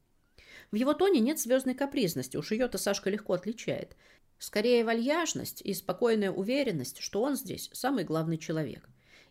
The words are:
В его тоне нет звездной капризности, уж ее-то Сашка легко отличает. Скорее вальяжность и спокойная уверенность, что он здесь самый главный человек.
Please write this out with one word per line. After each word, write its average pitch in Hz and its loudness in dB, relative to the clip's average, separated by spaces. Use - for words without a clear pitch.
В - -6
его 262 4
тоне 359 6
нет 285 2
звездной 254 2
капризности, 247 -2
уж 151 -4
ее-то 220 0
Сашка 196 0
легко 208 -2
отличает. - -6
Скорее 233 2
вальяжность 262 0
и 196 -4
спокойная 214 2
уверенность, 202 -2
что - -2
он 277 2
здесь - -8
самый 262 0
главный 160 0
человек. - -6